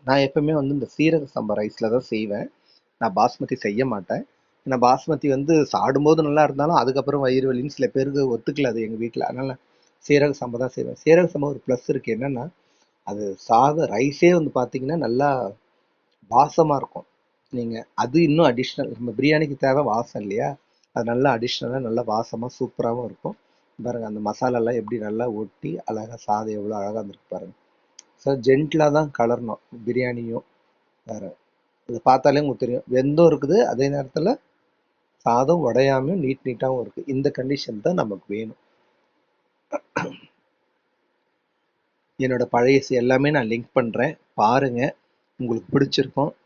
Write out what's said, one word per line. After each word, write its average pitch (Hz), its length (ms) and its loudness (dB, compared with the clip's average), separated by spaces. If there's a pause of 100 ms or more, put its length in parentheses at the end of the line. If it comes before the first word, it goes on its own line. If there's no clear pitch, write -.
நான் 139 180 4
எப்பவுமே 147 300 0
வந்து 143 220 0
இந்த 127 140 -4
சீரக 156 380 2
சம்பா 107 280 -4
ரைஸ்ல 107 340 -4
தான் 127 180 0
செய்வேன், 110 400 -4 (540)
நான் 110 140 -2
பாஸ்மதி 123 420 0
செய்ய 110 280 -2
மாட்டேன். 113 380 -6 (420)
ஏன்னா 131 140 -2
பாஸ்மதி 131 500 2
வந்து 139 240 2 (120)
சாடும்போது 139 560 2
நல்லா 151 220 4
இருந்தாலும் 143 360 2
அதுக்கப்புறம் 139 420 0
வயிறு 131 260 2
வலின்னு 131 280 -2
சில 131 120 -2
பேருக்கு 139 420 0
ஒத்துக்கல 127 420 -2
அது 113 100 -4
எங்க 110 160 -6
வீட்டுல. 117 260 -4
அதனால 131 300 -6 (520)
சீரக 143 280 4
சம்பா 123 260 -8
தான் 127 160 -4
செய்வேன். 123 240 -8
சீரக 165 280 6
சம்பா 147 200 -4
ஒரு 120 140 -6
பிளஸ் 123 280 -4
இருக்கு, 135 220 -4
என்னன்னா 123 320 -4 (640)
அது 104 160 -8 (160)
சாதம் 135 500 4
ரைஸே 143 420 4
வந்து 160 220 2
பாத்தீங்கன்னா 131 440 -4
நல்லா 131 320 0 (1000)
வாசமா 147 460 4
இருக்கும். - 280 -10 (480)
நீங்க 117 220 -6 (200)
அது 123 260 0
இன்னும் 156 280 6
அடிஷனல், - 440 -4
நம்ம 117 200 -8
பிரியாணிக்கு 143 440 2
தேவை 139 260 2
வாசம் 117 380 -4
இல்லையா, 107 280 -4 (460)
அது 117 100 -2
நல்லா 123 280 2
அடிஷனலா 120 480 -4
நல்லா 117 240 -2
வாசமா 113 460 -4
சூப்பராவும் 120 560 -6
இருக்கும். 156 280 -12 (440)
பாருங்க 110 280 -8
அந்த 107 140 -8
மசாலா 120 380 -2
எல்லாம் 117 200 0
எப்படி 110 200 -6
நல்லா 107 340 -4
ஒட்டி - 380 -10 (100)
அழகா 110 360 -10
சாதம் 107 380 -4
எவ்வளவு 104 220 -6
அழகா 104 220 -6
வந்திருக்கு 101 300 -14
பாருங்க. 92 260 -12 (600)
So - 120 -4 (100)
ஜென்டிலா 147 520 2
தான் 151 200 2
கலரணும் 120 500 -2 (180)
பிரியாணியும். 117 680 -4 (640)
வேற 107 160 -10 (680)
இது 117 140 -6
பார்த்தாலே 135 380 4
உங்களுக்கு 135 240 -4
தெரியும், 120 220 -6
வெந்தும் 143 420 4
இருக்குது, 147 360 0
அதே 123 240 0
நேரத்துல 143 420 -2 (920)
சாதம் 139 380 2
உடையாமையும் 135 580 2
நீட் 135 240 -4
நீட்டாவும் 131 360 -4
இருக்கு. - 260 -10
இந்த 139 240 -2
கண்டிஷன் 127 540 -6
தான் 175 140 0
நமக்கு 104 280 -4
வேணும். 110 320 -8 (3500)
என்னோட 127 260 0
பழைய 123 340 4
சி-, 131 200 0
எல்லாமே 131 320 4
நான் 127 200 0
லிங்க் 117 220 -6
பண்றேன், 120 400 0 (220)
பாருங்க, 127 460 2 (580)
உங்களுக்கு 117 320 -4
பிடிச்சிருக்கும். 139 600 0 (140)